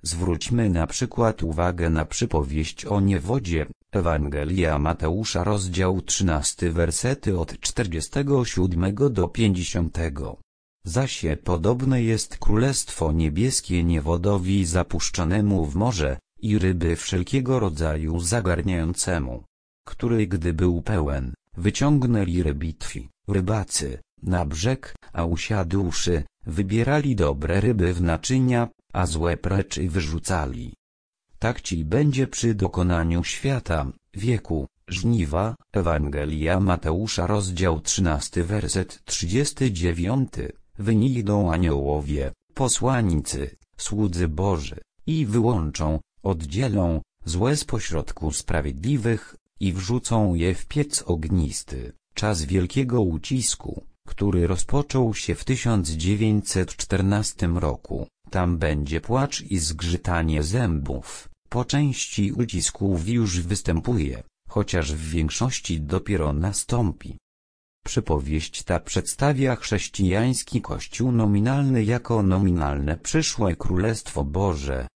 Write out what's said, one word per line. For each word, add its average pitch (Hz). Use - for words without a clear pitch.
Zwróćmy 87
na 82
przykład -
uwagę 85
na 78
przypowieść 76
o 101
niewodzie, 92
Ewangelia 78
Mateusza, 85
rozdział 92
trzynasty, 85
wersety 90
od -
czterdziestego 127
siódmego 95
do 92
pięćdziesiątego. 85
„Zasie 90
podobne 120
jest 113
Królestwo 110
Niebieskie 85
niewodowi 90
zapuszczonemu 90
w 71
morze 80
i 107
ryby 87
wszelkiego 123
rodzaju 80
zagarniającemu, 85
który, 117
gdy 87
był 85
pełen, 71
wyciągnęli 104
rybitwi, 78
rybacy, 95
na 87
brzeg, 82
a 85
usiadłszy, 87
wybierali 117
dobre 78
ryby 95
w 87
naczynia, 120
a 90
złe 82
precz 92
i 85
wyrzucali. 76
Tak 117
ci 82
będzie 131
przy -
dokonaniu 87
świata, 107
wieku, 98
żniwa”. 92
Ewangelia 76
Mateusza, 92
rozdział 92
trzynasty, 82
werset 92
trzydziesty 123
dziewiąty. 87
„Wyjdą 104
aniołowie, 71
posłannicy, 110
słudzy 92
Boży, 78
i 156
wyłączą, 85
oddzielą 90
złe 104
z 147
pośrodku 80
sprawiedliwych, 87
i 95
wrzucą 104
je 87
w -
piec -
ognisty”. 78
Czas 104
wielkiego 107
ucisku, -
który 90
rozpoczął 117
się -
w -
tysiąc 113
dziewięćset 98
czternastym 95
roku, -
tam 90
będzie 76
płacz 135
i -
zgrzytanie 82
zębów, 76
po 123
części 131
ucisków 95
już 107
występuje, 85
chociaż 82
w 78
większości 82
dopiero 80
nastąpi. 85
Przypowieść 78
ta 87
przedstawia 131
chrześcijański 107
Kościół -
nominalny 117
jako 117
nominalne 85
przyszłe 117
Królestwo 90
Boże. 69